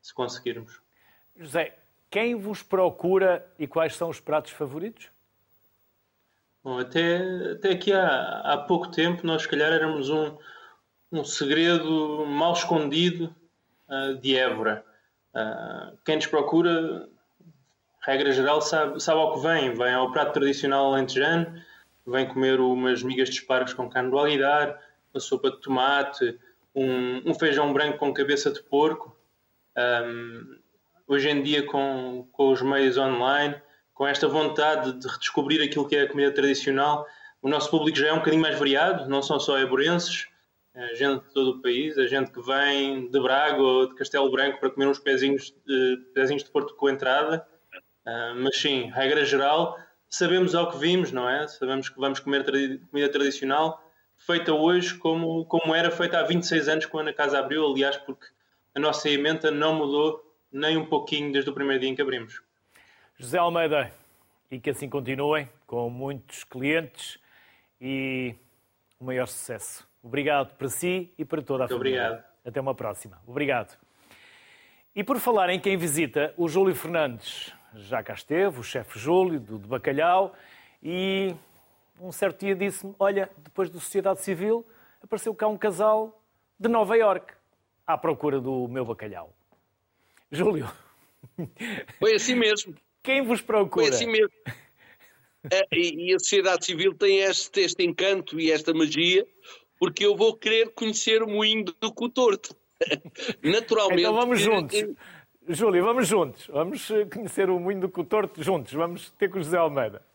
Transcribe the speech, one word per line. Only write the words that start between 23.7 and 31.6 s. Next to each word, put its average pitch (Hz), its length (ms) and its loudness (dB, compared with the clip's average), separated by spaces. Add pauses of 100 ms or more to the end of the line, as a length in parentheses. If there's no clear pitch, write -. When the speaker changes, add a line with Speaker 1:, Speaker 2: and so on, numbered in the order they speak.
Speaker 1:
com 123 160 -6
carne 127 200 -2
do 135 80 2
alguidar, 147 640 2 (320)
uma 135 60 -6
sopa 127 320 -2
de - 80 -16
tomate, 135 800 0 (340)
um, 127 560 -2
um 160 40 0
feijão 147 400 2
branco 147 240 0
com 139 160 0
cabeça 143 400 0
de - 100 -14
porco. 151 500 0 (640)
Ahm, 117 880 -4 (440)
hoje 139 220 2
em 143 140 2
dia, 147 200 2